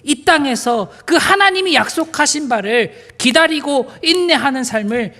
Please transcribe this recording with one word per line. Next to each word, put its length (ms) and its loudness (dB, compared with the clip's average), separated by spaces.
이 220 -4
땅에서 680 0
그 120 2
하나님이 580 2
약속하신 720 -2
바를 440 -2
기다리고 720 2
인내하는 640 0
삶을 560 -4